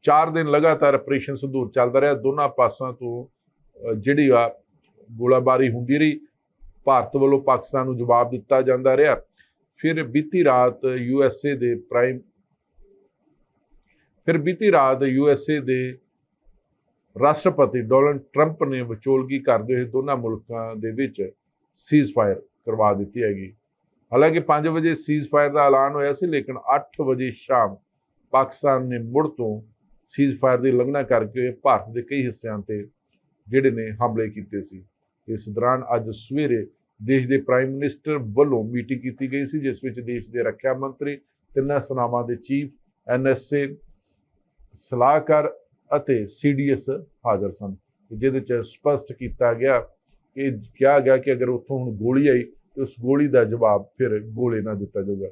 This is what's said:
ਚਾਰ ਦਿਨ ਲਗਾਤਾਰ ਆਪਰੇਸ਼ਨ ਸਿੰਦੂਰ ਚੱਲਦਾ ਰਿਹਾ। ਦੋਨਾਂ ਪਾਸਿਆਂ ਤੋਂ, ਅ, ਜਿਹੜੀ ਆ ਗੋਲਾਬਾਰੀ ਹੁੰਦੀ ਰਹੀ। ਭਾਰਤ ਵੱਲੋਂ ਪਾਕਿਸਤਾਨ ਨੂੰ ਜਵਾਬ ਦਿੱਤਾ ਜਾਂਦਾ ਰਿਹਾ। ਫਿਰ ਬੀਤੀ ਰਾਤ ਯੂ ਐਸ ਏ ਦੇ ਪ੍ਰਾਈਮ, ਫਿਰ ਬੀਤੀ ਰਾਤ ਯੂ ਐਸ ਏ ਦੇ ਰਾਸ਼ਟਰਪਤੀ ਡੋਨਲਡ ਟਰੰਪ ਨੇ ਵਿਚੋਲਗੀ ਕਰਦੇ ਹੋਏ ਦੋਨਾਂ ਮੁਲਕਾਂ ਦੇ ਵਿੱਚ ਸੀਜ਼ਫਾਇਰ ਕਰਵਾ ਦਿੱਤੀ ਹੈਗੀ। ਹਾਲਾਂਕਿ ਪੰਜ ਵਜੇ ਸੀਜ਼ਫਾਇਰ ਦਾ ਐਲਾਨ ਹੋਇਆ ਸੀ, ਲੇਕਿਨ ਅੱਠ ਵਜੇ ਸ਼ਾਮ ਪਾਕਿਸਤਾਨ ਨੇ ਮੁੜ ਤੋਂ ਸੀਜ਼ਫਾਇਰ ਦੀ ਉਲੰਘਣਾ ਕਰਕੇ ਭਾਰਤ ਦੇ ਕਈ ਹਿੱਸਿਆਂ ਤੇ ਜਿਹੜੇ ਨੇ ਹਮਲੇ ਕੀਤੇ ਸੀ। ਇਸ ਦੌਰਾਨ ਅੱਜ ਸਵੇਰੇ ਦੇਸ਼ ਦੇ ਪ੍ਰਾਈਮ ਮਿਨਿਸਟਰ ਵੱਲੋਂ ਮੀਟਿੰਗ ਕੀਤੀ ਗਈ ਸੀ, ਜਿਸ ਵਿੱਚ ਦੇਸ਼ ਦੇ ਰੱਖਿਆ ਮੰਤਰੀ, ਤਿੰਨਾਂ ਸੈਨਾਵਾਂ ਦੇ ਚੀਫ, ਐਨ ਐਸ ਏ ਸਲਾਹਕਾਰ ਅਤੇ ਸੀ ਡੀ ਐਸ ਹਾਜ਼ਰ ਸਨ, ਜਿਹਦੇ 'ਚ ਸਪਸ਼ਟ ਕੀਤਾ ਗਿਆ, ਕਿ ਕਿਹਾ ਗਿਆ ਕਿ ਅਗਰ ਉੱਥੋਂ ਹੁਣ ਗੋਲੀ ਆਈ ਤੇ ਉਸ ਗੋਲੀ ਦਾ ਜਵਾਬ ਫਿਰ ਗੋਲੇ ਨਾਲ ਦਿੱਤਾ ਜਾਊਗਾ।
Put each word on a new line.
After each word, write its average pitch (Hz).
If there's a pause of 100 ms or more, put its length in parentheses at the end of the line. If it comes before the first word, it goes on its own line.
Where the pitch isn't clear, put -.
ਚਾਰ 156
ਦਿਨ 160
ਲਗਾਤਾਰ 151
ਆਪਰੇਸ਼ਨ 139
ਸਿੰਦੂਰ 131
ਚੱਲਦਾ 123
ਰਿਹਾ। 143
ਦੋਨਾਂ 139
ਪਾਸਿਆਂ 127
ਤੋਂ, 120 (680)
ਅ, -
ਜਿਹੜੀ 135
ਆ 117 (560)
ਗੋਲਾਬਾਰੀ 127
ਹੁੰਦੀ 120
ਰਹੀ। 151 (680)
ਭਾਰਤ 127
ਵੱਲੋਂ 139
ਪਾਕਿਸਤਾਨ 131
ਨੂੰ 127
ਜਵਾਬ 120
ਦਿੱਤਾ 127
ਜਾਂਦਾ 131
ਰਿਹਾ। 143 (560)
ਫਿਰ 160
ਬੀਤੀ 151
ਰਾਤ 127
ਯੂ 127
ਐਸ 131
ਏ 143
ਦੇ 120
ਪ੍ਰਾਈਮ, 123 (2000)
ਫਿਰ 165
ਬੀਤੀ 180
ਰਾਤ 135
ਯੂ 135
ਐਸ 143
ਏ 151
ਦੇ 127 (1200)
ਰਾਸ਼ਟਰਪਤੀ 143
ਡੋਨਲਡ 135 (140)
ਟਰੰਪ 156
ਨੇ 135
ਵਿਚੋਲਗੀ 131
ਕਰਦੇ 123
ਹੋਏ 123
ਦੋਨਾਂ 131
ਮੁਲਕਾਂ 113
ਦੇ 113
ਵਿੱਚ 110 (420)
ਸੀਜ਼ਫਾਇਰ 113
ਕਰਵਾ 107
ਦਿੱਤੀ 101
ਹੈਗੀ। 101 (600)
ਹਾਲਾਂਕਿ 160
ਪੰਜ 151
ਵਜੇ 160
ਸੀਜ਼ਫਾਇਰ 147
ਦਾ 143
ਐਲਾਨ 139
ਹੋਇਆ 143
ਸੀ, 180
ਲੇਕਿਨ 135 (180)
ਅੱਠ -
ਵਜੇ 127
ਸ਼ਾਮ 113 (560)
ਪਾਕਿਸਤਾਨ 131
ਨੇ 123
ਮੁੜ 123
ਤੋਂ 110 (460)
ਸੀਜ਼ਫਾਇਰ 131
ਦੀ 131
ਉਲੰਘਣਾ 131
ਕਰਕੇ 120
ਭਾਰਤ 123
ਦੇ 117
ਕਈ 131
ਹਿੱਸਿਆਂ 110
ਤੇ 104 (600)
ਜਿਹੜੇ 135
ਨੇ 113
ਹਮਲੇ 110
ਕੀਤੇ 101
ਸੀ। 95 (440)
ਇਸ 110
ਦੌਰਾਨ 123 (100)
ਅੱਜ 110
ਸਵੇਰੇ 123 (360)
ਦੇਸ਼ 131
ਦੇ 135
ਪ੍ਰਾਈਮ 131
ਮਿਨਿਸਟਰ 143
ਵੱਲੋਂ 123
ਮੀਟਿੰਗ 120
ਕੀਤੀ 127
ਗਈ 139
ਸੀ, 151
ਜਿਸ 135
ਵਿੱਚ 123
ਦੇਸ਼ 113
ਦੇ 117
ਰੱਖਿਆ 110
ਮੰਤਰੀ, 135 (400)
ਤਿੰਨਾਂ 139
ਸੈਨਾਵਾਂ 120
ਦੇ 120
ਚੀਫ, 139 (380)
ਐਨ 131
ਐਸ 135
ਏ 143 (1000)
ਸਲਾਹਕਾਰ 143 (420)
ਅਤੇ 131
ਸੀ 143
ਡੀ 143
ਐਸ - (360)
ਹਾਜ਼ਰ 101
ਸਨ, 98 (360)
ਜਿਹਦੇ 131
'ਚ 123
ਸਪਸ਼ਟ 123
ਕੀਤਾ 120
ਗਿਆ, 123 (560)
ਕਿ 131 (160)
ਕਿਹਾ 139
ਗਿਆ 131
ਕਿ 131
ਅਗਰ 123
ਉੱਥੋਂ 127
ਹੁਣ 120
ਗੋਲੀ 127
ਆਈ 123 (320)
ਤੇ 135
ਉਸ 131
ਗੋਲੀ 139
ਦਾ 123
ਜਵਾਬ 107 (140)
ਫਿਰ 107
ਗੋਲੇ 113
ਨਾਲ 104
ਦਿੱਤਾ 101
ਜਾਊਗਾ। 98